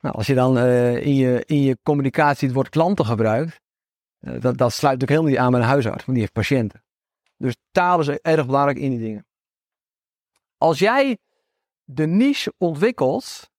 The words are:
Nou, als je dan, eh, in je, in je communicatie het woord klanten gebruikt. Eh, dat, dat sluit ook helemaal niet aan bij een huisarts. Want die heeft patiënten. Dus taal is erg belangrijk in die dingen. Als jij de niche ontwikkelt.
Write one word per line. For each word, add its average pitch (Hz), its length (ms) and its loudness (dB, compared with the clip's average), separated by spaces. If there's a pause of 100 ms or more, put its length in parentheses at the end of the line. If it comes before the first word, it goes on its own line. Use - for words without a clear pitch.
Nou, 147 140 -6
als 110 120 -4
je 139 80 2
dan, 127 240 4
eh, 123 480 2
in 143 80 2
je, 127 300 0
in 143 180 0
je 131 200 0
communicatie 143 640 0
het 127 100 -2
woord 135 120 0
klanten 165 360 0
gebruikt. 113 560 -2 (580)
Eh, - 220 -10
dat, 123 180 -2
dat 123 140 2
sluit 135 300 0
ook 131 60 -2
helemaal 151 220 2
niet 127 80 2
aan 127 120 2
bij 123 100 2
een 113 60 2
huisarts. 131 380 0
Want 127 80 -4
die 123 80 0
heeft 104 120 -2
patiënten. 113 520 -2 (520)
Dus 127 200 -4 (140)
taal 180 300 2
is 143 80 0
erg 151 380 0
belangrijk 139 320 0
in 139 120 -4
die 123 80 -4
dingen. 110 280 -8 (1300)
Als 151 220 0
jij 247 400 0 (680)
de 151 220 -4
niche 233 520 0
ontwikkelt. 170 1000 -2